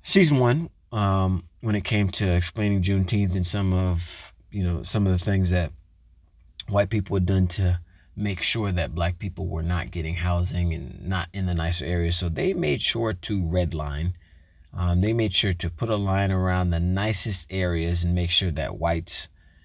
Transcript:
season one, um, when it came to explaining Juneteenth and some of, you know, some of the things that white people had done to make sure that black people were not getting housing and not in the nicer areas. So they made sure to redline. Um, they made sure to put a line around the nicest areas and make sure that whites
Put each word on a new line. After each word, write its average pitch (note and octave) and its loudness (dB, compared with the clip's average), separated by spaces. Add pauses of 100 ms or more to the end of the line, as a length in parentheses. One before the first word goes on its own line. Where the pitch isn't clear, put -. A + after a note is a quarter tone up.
season D#3 6
one, B2+ 2 (220)
um, F#2+ 2 (160)
when A2 -2
it G2 -2
came G2+ 2
to G2+ -4
explaining F#2+ 2
Juneteenth G2 2
and F2+ 0
some F#2+ 0
of, F2+ -2 (200)
you G2+ -4
know, F2 -2
some G2+ 0
of F#2 4
the F2 2
things F#2+ 2
that F2 0 (960)
white G#2 2
people G2+ -2
had F#2 4
done F#2 4
to F2+ 0 (360)
make G2+ -4
sure G#2 -2
that D#2+ -2
black F2 0
people F2+ -6
were E2+ -4
not F2 -2
getting D#2+ -4
housing F2 0
and C#2+ -8
not F#2 -4
in F#2+ -2
the F2+ 0
nicer E2 -2
areas. E2+ 0
So F2 -2
they F3 0
made D3 -2
sure A2+ -2
to G2 -4
redline. D#2+ -2 (580)
Um, F2 2
they G#2 4
made A2 2
sure G2+ 2
to - -2
put - -4
a A2 2
line G2 2
around F#2 2
the E2+ 2
nicest G2 -2
areas F2 0
and F2 2
make F2 0
sure F2+ 2
that B1+ -4
whites E2+ -2 (360)